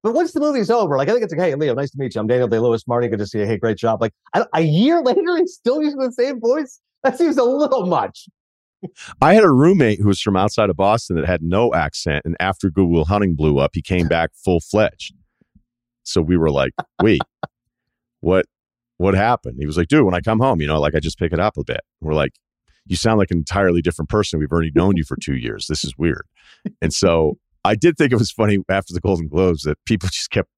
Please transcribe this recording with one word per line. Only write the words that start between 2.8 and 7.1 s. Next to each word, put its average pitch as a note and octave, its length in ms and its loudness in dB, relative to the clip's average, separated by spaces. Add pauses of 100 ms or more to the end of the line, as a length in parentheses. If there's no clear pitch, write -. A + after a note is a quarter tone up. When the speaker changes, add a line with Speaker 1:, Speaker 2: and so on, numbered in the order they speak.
Speaker 1:
Marty, A#2+ 220 0
good A2+ 120 -2
to G#2 60 -4
see A2 120 -6
you. G#2 80 0
Hey, A2 100 -2
great G#2+ 220 -2
job." A2+ 220 -2
Like, A2 120 -2 (220)
a, G#3+ 200 0
a D#3+ 80 2
year G#3+ 380 2
<laughs> C4+ 40 -6
later, F4 320 0
he's F4+ 180 -2
still C#4+ 280 -2
using D4 160 -4
the C4 140 -4
same B3+ 280 -4
voice? B3+ 400 -4 (220)
That C4 140 0